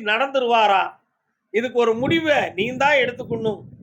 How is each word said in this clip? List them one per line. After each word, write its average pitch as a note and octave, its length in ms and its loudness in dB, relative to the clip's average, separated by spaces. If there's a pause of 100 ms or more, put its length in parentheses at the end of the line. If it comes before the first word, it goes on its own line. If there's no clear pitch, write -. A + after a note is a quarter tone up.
நடந்துருவாரா? A3+ 880 2 (600)
இதுக்கு A#3+ 280 -2
ஒரு A3+ 140 2
முடிவை C#4 600 0
நீ A#3 220 -4
தான் C#4+ 180 2
எடுத்துக்கணும். A#3 680 -4 (220)